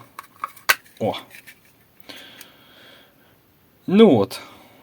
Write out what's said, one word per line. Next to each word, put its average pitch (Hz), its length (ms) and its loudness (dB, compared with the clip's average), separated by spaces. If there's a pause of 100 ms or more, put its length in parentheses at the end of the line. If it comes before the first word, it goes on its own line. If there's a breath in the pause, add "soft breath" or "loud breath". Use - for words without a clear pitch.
(1000)
О! 107 140 -4 (2750 loud breath)
Ну 180 320 4
от, - 220 -4 (420 loud breath)